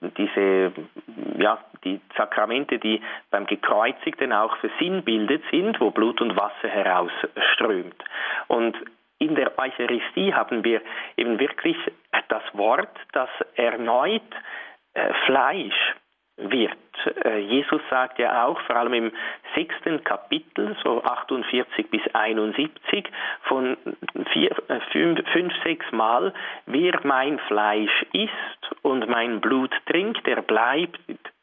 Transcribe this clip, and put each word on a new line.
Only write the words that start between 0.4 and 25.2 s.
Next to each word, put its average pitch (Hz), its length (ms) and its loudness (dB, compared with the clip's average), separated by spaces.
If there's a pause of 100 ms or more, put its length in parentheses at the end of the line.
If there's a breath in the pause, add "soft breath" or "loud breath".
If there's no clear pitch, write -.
ja, 104 200 4 (260)
die 95 160 -4 (160)
Sakramente, 113 640 0
die 110 220 0 (300 loud breath)
beim 101 160 0
Gekreuzigten 120 840 0
auch 110 260 2
versinnbildet 135 920 0
sind, 196 300 2
wo 107 100 4
Blut 113 300 2
und 110 160 0
Wasser 104 320 0
herausströmt. 92 1300 0 (440 loud breath)
Und 117 300 2 (420)
in 151 180 2
der 135 220 0
Eucharistie 131 760 0
haben 113 300 0
wir 113 160 4 (360 loud breath)
eben 117 220 2
wirklich 160 380 0 (520)
das 110 140 0 (120)
Wort, 107 360 2 (220)
das 131 160 0 (260)
erneut, 123 680 2 (720 loud breath)
äh, - 180 0 (140)
Fleisch 135 680 2 (420)
wird. 110 400 0 (480)
Äh, 110 140 2
Jesus 131 500 0
sagt 127 300 0
ja 120 260 2
auch, 156 180 0
vor 120 120 -2
allem 120 200 2
im 117 180 0 (420 loud breath)
sechsten 160 480 -2
Kapitel, 196 800 -4
so 123 220 2
achtundvierzig 120 840 -2
bis 107 120 0 (120)
einundsiebzig, 110 920 -2 (340 loud breath)
von 131 340 0 (560)
vier, - 180 4 (180)
äh, 127 120 -2 (100)
fünf, 170 300 2 (100)